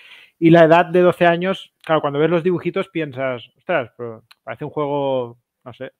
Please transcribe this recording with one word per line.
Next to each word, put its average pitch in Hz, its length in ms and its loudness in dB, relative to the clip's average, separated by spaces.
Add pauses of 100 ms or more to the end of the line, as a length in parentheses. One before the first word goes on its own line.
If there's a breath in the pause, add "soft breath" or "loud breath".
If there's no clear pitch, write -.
(400 loud breath)
Y 165 100 4
la 165 140 8
edad 165 220 4
de 170 140 0
doce 175 260 2
años, 175 460 -2 (120)
claro, 156 160 0
cuando 143 180 -4
ves 160 120 2
los 170 120 0
dibujitos 175 460 -4
piensas, 131 680 -8
"Ostras, 147 380 -4
pero 117 280 -14 (180)
parece 120 220 -14
un 143 60 -10
juego, 139 680 -6 (260)
no 120 80 -18
sé 131 280 -16